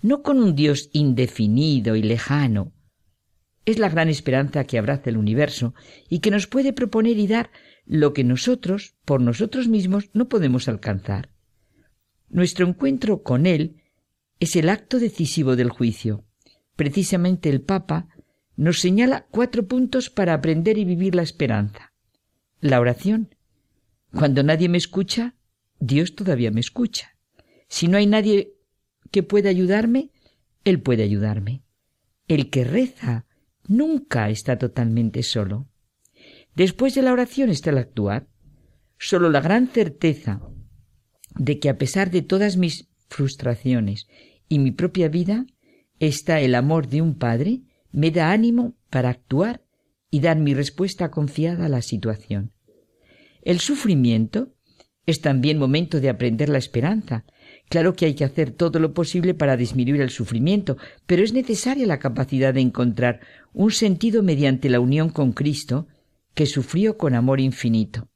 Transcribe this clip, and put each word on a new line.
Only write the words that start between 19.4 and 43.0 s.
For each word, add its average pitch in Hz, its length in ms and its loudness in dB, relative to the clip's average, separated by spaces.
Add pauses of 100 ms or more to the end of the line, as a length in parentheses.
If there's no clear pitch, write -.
puntos 254 420 -2
para 180 240 0
aprender 160 440 0
y 214 80 0
vivir 180 300 0
la 175 60 2
esperanza. 107 720 -4 (680)
La 131 200 2
oración. 185 560 0 (760)
Cuando 139 320 2
nadie 160 260 2
me 175 80 2
escucha, 202 580 -4 (440)
Dios 143 360 0
todavía 131 360 -2
me 110 80 -2
escucha. - 580 -6 (500)
Si - 200 -4
no 185 100 4
hay 208 100 2
nadie 202 460 2 (580)
que 190 120 0
pueda 202 260 2
ayudarme, 208 640 0 (520)
Él 180 180 2
puede 120 220 0
ayudarme. 104 600 -2 (640)
El 147 220 0
que 131 140 0
reza 147 600 -2 (420)
nunca 233 600 0
está 113 280 -4
totalmente 117 640 -2
solo. 107 440 -4 (880)
Después 233 400 0
de 269 60 2
la 254 100 4
oración 247 380 0
está 156 220 -2
el 135 80 2
actuar. 110 480 -4 (680)
Solo 175 320 2
la 143 120 4
gran 220 260 2
certeza 160 720 -2 (960)
de 143 240 -2
que 147 100 0
a 131 80 -2
pesar 190 340 -2
de 175 100 2
todas 190 340 0
mis 175 320 -2 (220)